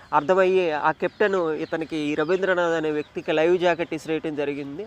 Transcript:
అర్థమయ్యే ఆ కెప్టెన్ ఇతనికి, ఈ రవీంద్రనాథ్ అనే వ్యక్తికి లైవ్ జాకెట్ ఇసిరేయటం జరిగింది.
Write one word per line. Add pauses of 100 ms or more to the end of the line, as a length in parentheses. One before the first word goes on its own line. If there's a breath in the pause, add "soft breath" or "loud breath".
(140 loud breath)
అర్థమయ్యే
ఆ
కెప్టెన్
ఇతనికి,
ఈ
రవీంద్రనాథ్
అనే
వ్యక్తికి
లైవ్
జాకెట్
ఇసిరేయటం
జరిగింది.